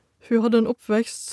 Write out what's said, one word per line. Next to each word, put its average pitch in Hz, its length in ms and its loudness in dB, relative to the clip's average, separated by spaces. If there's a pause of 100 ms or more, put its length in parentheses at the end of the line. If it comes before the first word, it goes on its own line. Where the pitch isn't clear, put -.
(300)
Hun 226 160 2
hadde 226 160 2
en 220 80 0
oppvekst - 640 -4